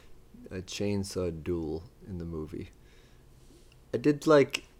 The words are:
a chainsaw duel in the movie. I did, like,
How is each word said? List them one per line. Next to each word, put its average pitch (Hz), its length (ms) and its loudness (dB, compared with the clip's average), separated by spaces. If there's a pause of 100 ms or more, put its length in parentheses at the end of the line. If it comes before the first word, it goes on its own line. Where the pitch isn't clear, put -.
(520)
a 92 100 -8
chainsaw 95 680 -2 (100)
duel 80 400 -2 (260)
in 92 100 -8
the 85 60 -6
movie. 78 460 -8 (1200)
I 123 60 -2
did, 147 280 2
like, 143 380 6 (160)